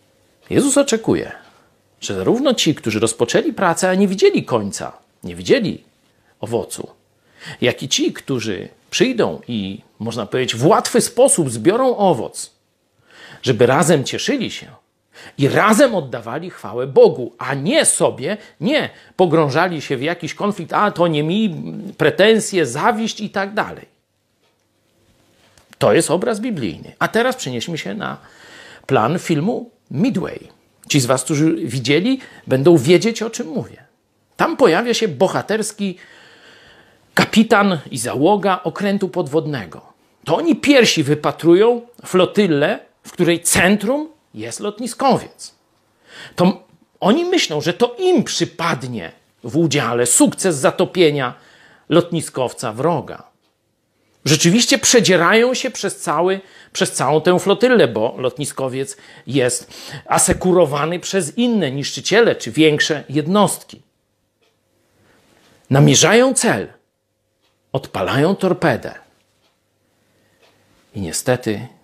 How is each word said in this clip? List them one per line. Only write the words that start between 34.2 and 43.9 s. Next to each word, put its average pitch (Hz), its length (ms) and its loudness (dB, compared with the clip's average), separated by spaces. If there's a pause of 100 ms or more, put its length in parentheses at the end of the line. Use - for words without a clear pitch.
Tam 294 200 -2
pojawia 220 360 4
się 220 140 -2
bohaterski 190 920 -2 (1160)
kapitan 202 680 2 (120)
i 139 60 -8
załoga 170 640 0
okrętu 196 460 -4
podwodnego. 139 840 -6 (320)
To - 120 0
oni 311 180 2
pierwsi 240 480 4
wypatrują 170 800 2 (240)
flotylę, 180 760 2 (240)
w - 80 -20
której 165 300 0
centrum 208 680 0 (240)